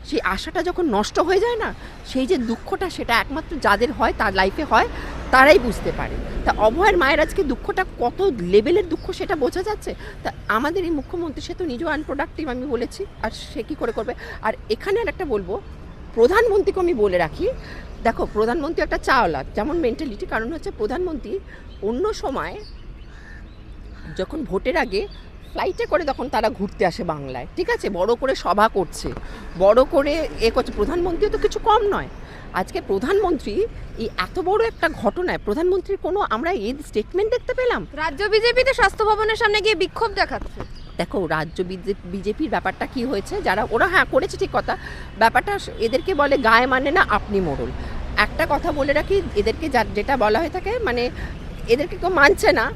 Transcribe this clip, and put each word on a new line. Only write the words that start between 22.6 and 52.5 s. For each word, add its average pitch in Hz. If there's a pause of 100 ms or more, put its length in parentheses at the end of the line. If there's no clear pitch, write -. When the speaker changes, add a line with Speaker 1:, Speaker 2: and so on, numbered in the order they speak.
Speaker 1:
যখন 302
ভোটের 202
আগে 247 (440)
ফ্লাইটে -
করে 349
তখন 294
তারা 220
ঘুরতে 202
আসে 180
বাংলায়, 143
ঠিক 339
আছে, 466
বড় 202
করে 262
সভা 208
করছে, 175 (480)
বড় 214
করে 285 (140)
এ 226
করছে, 247
প্রধানমন্ত্রীও 349
তো -
কিছু 415
কম 453
নয়। 185 (460)
আজকে 185
প্রধানমন্ত্রী 311 (320)
এই 226
এত 185
বড় 403
একটা 339
ঘটনায় 311
প্রধানমন্ত্রীর 359
কোনো 370
আমরা 277
এর 247 (120)
স্টেটমেন্ট 370
দেখতে 494
পেলাম? 466
Speaker 2:
রাজ্য 311
বিজেপি 453
তো 523
স্বাস্থ্য 415
ভবনের 427
সামনে 427
গিয়ে 427
বিক্ষোভ 403
দেখাচ্ছে। 302 (360)
Speaker 1:
দেখো, 175
রাজ্য 156
বিজেপি, 185
বিজেপির 202
ব্যাপারটা 190
কি 240
হয়েছে, 262
যারা 226
ওরা, 247
হ্যাঁ, 349
করেছে 302
ঠিক 381
কথা, - (400)
ব্যাপারটা 247
স-, - (100)
এদেরকে 233
বলে 285
গায়ে 233
মানে 262
না 370
আপনি 208
মোড়ল। 131 (460)
একটা 214
কথা 294
বলে 285
রাখি, 311 (140)
এদেরকে 208
যা, 226 (100)
যেটা 208
বলা 220
হয়ে 294
থাকে, 392
মানে 247 (580)
এদেরকে 294
কেউ 349
মানছে 359